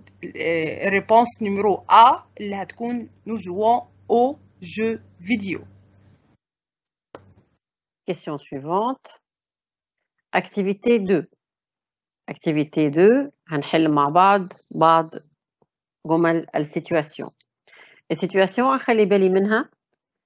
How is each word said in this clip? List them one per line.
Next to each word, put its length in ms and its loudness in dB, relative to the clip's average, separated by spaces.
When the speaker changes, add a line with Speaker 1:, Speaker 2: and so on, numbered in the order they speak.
Speaker 1:
ال، 140 -16
آه، 500 -4
الريبونس 540 0
نيميرو 500 -2
A 240 8
اللي 140 -8
هتكون 540 -8
nous 100 -8
jouons 460 -2
aux 260 2
jeux 380 -6
vidéo. 380 -4
Speaker 2:
Question 300 -10
suivante. 800 -8
Activité 680 -2
deux. 280 -2
Activité 640 -2
deux, 400 4
هنحل 440 0
مع 180 2
بعض 440 2
بعض 380 4
جمل 380 0
السيتواسيون. 720 -6
السيتواسيون 640 0
أخلي 300 0
بالي 240 2
منها. 400 0